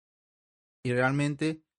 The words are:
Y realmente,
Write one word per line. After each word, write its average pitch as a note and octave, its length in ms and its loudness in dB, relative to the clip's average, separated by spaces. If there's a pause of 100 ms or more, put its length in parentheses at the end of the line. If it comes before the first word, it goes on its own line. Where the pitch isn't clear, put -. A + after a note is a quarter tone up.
(840)
Y B2 100 -2
realmente, C#3+ 680 0 (160)